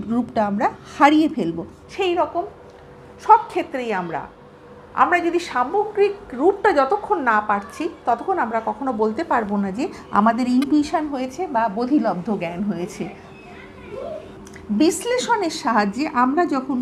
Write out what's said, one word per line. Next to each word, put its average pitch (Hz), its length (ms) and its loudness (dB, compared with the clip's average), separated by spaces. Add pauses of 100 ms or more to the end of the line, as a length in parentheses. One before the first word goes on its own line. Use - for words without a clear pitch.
রূপটা 233 400 0
আমরা 208 200 0 (240)
হারিয়ে 302 380 6
ফেলব। 165 280 -4 (320)
সেই 370 260 -2
রকম 339 280 0 (760)
সব 427 180 8 (100)
ক্ষেত্রেই 254 440 -4
আমরা, 170 280 -4 (760)
আমরা 302 240 4
যদি 339 200 0 (100)
সামগ্রিক 403 680 0 (180)
রূপটা 370 400 4
যতক্ষণ 381 500 2
না 226 180 4
পাচ্ছি 202 420 -4 (220)
ততক্ষণ 302 340 0
আমরা 226 260 0
কখনো 262 280 -4
বলতে 220 300 0
পারবো 226 340 0
না 196 140 0
যে 240 140 -4 (260)
আমাদের 226 360 4
ইনটুইশন 285 600 2
হয়েছে 262 400 -6
বা 233 220 0
বোধিলব্ধ 226 580 0 (120)
জ্ঞান 175 240 -4
হয়েছে। 175 400 -4 (1700)
বিশ্লেষণের 427 840 2
সাহায্যে 220 460 0 (160)
আমরা 277 240 2
যখন 269 360 -2